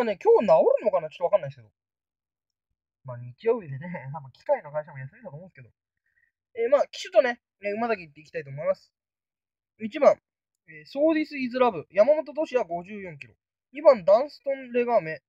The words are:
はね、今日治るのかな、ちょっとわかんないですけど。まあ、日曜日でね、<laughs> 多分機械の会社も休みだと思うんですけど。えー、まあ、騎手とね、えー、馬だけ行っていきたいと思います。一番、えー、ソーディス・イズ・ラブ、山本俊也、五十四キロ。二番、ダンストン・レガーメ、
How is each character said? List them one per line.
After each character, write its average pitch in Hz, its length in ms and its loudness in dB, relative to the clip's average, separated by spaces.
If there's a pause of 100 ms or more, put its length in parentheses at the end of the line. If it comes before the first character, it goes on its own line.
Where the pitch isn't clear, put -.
は 240 40 4
ね、 208 120 -2
今 427 240 4
日 214 80 0
治 165 120 6 (200)
る 294 40 -8
の 214 60 0
か 180 100 0
な、 156 80 -8
ち - 80 -20
ょ - 0 -
っ - 20 -18
と 180 60 -2
わ 165 60 -2
か 196 60 4
ん 180 40 -2
な 143 80 -10
い - 20 -10
で - 40 -14
す - 20 -20
け 117 60 -20
ど。 104 60 -20 (1400)
ま 127 100 -14
あ、 120 40 -14
日 123 280 -16
曜 233 140 2
日 165 80 -14
で 135 100 -10
ね、 156 300 -12
<laughs> - 40 -
多 156 80 -12
分 131 120 -20
機 - 120 -20
械 254 180 -2
の 147 100 -16
会 151 120 -6
社 - 80 -20
も 135 60 -18
休 135 180 -16
み 247 60 -20
だ 190 80 -18
と 139 60 -16
思 175 80 -18
う 185 40 -20
ん - 0 -
で - 40 -20
す - 40 -20
け 131 60 -20
ど。 113 100 -20 (840)
え 233 120 -2
ー、 - 20 -2
ま 277 100 6
あ、 - 100 0
騎 - 140 -14
手 381 80 -14
と 359 100 4
ね、 247 200 0 (200)
え 202 80 -8
ー、 202 80 -4
馬 233 120 -2
だ 226 80 -2
け 180 60 -10
行 156 80 -20
っ 143 40 -20
て 151 60 -20
い 156 40 -20
き 143 60 -20
た 170 80 -12
い 151 60 -10
と 139 40 -18
思 139 140 -12
い 175 40 -8
ま - 80 0
す。 - 180 -20 (840)
一 220 200 -10
番、 240 220 6 (480)
え 156 140 -20
ー、 156 40 -20
ソ 302 240 0
ー 320 40 0
デ 311 80 -2
ィ 294 40 -10
ス・ 294 120 -12
イ 262 100 -4
ズ・ 247 100 -6
ラ 247 120 4
ブ、 170 200 -6
山 220 240 4
本 294 180 -4
俊 294 220 -4
也、 226 120 -2
五 170 180 -10
十 202 160 -16
四 165 180 -14
キ 127 80 -20
ロ。 104 80 -20 (380)
二 277 100 -12
番、 254 220 6
ダ 208 180 6
ン 294 80 -8
ス - 140 -20
ト 277 60 -4
ン・ 262 220 -8
レ 240 120 0
ガ 233 140 2
ー - 20 2
メ、 160 280 -6